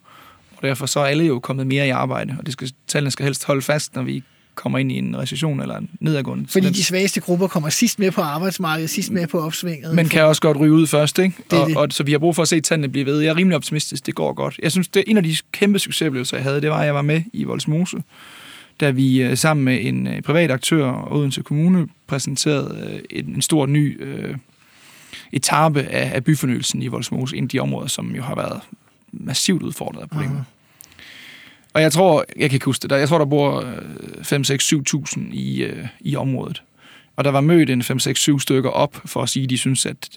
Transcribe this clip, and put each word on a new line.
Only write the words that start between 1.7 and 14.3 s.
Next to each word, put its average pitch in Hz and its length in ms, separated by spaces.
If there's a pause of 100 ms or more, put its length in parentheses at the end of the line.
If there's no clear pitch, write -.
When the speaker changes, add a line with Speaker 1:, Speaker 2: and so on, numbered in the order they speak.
Speaker 1:
i - 20
arbejde, 127 500
og - 60
det 127 80
skal, 135 180 (160)
tallene 143 240
skal - 140
helst 139 200
holde 139 160
fast, - 340
når 131 80
vi 135 200 (320)
kommer 131 240
ind 135 120
i 131 60
en 127 200
recession 139 440
eller - 160
en - 120 (100)
nedadgående 139 480
Speaker 2:
Fordi - 60 (120)
Speaker 1:
tendens. 185 120
Speaker 2:
de 190 60
svageste 185 380
grupper 180 260
kommer 156 220
sidst - 300
med 190 120
på 190 100
arbejdsmarkedet, 160 680
sidst 185 220
med 170 160
på 175 140
opsvinget. 160 540
Speaker 1:
Men 165 140
kan 160 140
også 156 180
godt 151 160
ryge 151 160
ud 160 140
først, 147 320
ikke? 185 160 (160)
Speaker 2:
Det 170 60
er - 40
Speaker 1:
Og, 160 80
Speaker 2:
det. 156 80
Speaker 1:
og, 147 140
så - 120
vi 143 80
har 147 80
brug 165 160
for 175 60
at 160 60
se 165 140
tallene 151 280
blive 135 160
ved. 143 160
Jeg 156 80
er 160 60
rimelig 180 200
optimistisk, 147 500
det 160 100
går 76 180